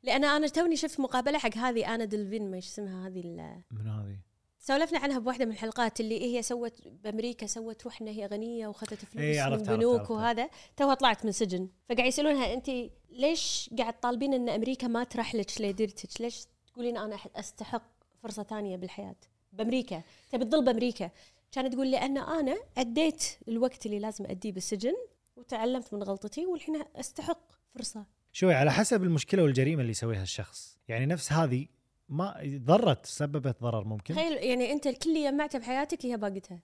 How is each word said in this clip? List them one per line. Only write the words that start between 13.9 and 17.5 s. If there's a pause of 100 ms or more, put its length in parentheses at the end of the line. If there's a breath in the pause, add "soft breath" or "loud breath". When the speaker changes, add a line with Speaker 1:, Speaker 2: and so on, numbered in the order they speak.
Speaker 1:
تطالبين
إن
أمريكا
ما
ترحلك
لديرتك؟
ليش (220)
تقولين
أنا
أح-،
أستحق (400)